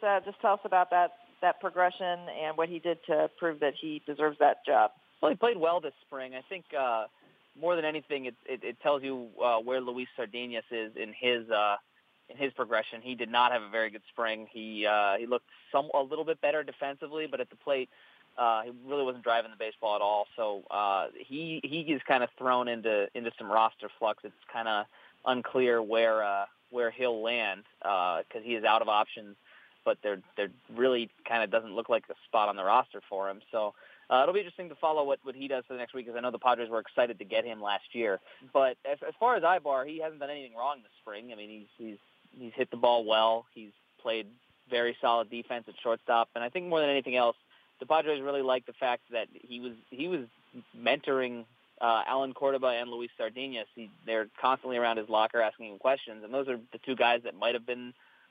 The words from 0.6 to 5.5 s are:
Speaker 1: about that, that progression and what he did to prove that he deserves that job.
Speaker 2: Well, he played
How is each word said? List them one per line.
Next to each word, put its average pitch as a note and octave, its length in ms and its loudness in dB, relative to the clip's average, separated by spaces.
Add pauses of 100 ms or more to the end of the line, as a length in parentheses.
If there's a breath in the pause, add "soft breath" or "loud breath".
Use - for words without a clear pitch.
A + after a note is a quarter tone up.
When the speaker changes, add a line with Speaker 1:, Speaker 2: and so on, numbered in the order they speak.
Speaker 1:
about F3+ 260 4
that, F3 220 4 (300)
that F3 180 2
progression F3+ 720 0
and D#3 280 -6
what E3 120 2
he E3+ 100 -6
did E3 260 0
to D#3 320 2
prove D#3+ 220 -2
that D3 160 2
he D3+ 320 -8
deserves D3 320 0
that - 260 4
job. A2 260 4 (300)
Speaker 2:
Well, D#3 80 4
he - 60 2
played A#3 220 2